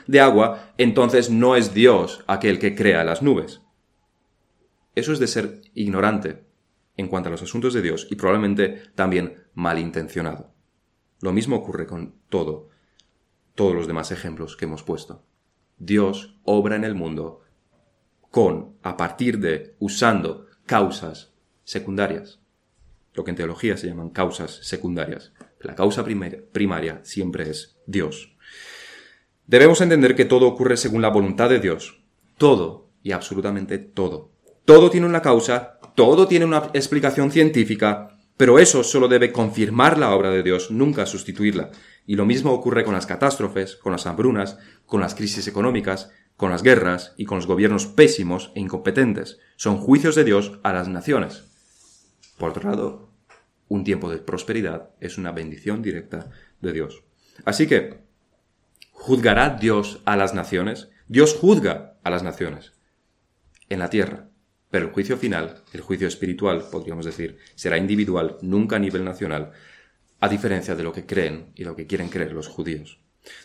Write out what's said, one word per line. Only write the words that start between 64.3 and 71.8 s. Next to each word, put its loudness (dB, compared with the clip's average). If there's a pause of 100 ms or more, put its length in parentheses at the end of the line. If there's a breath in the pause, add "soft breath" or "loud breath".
pero -2
el -12
juicio -4
final, -6
el -16
juicio -4
espiritual, -4
podríamos -12
decir, -10 (200 soft breath)
será -4
individual, -2
nunca -2
a -2
nivel -4
nacional, -8 (720 soft breath)
a 0
diferencia -4
de -8
lo -8
que -16
creen -6
y -16
lo -14
que -14